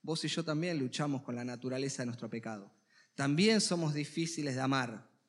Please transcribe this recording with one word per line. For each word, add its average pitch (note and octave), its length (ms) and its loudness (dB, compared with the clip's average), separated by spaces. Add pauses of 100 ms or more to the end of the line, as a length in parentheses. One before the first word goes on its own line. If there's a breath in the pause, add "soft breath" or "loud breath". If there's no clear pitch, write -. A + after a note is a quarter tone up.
Vos D#3 240 -2
y - 20 0
yo D#3+ 160 -2
también D#3+ 340 0
luchamos C3+ 440 0
con A#2+ 120 -6
la A#2+ 80 -4
naturaleza B2+ 600 -4
de B2 40 -2
nuestro A#2 220 -6
pecado. A2 420 -8 (440 soft breath)
También F#3 480 6
somos E3 320 2
difíciles D3+ 600 -2
de B2+ 60 -2
amar. C3 500 0 (180)